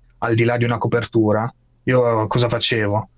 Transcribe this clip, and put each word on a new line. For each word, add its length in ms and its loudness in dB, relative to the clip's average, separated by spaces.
al 160 -2
di 100 2
là 120 2
di 80 -2
una 140 0
copertura, 720 0
io 420 2
cosa 220 0
facevo? 680 -2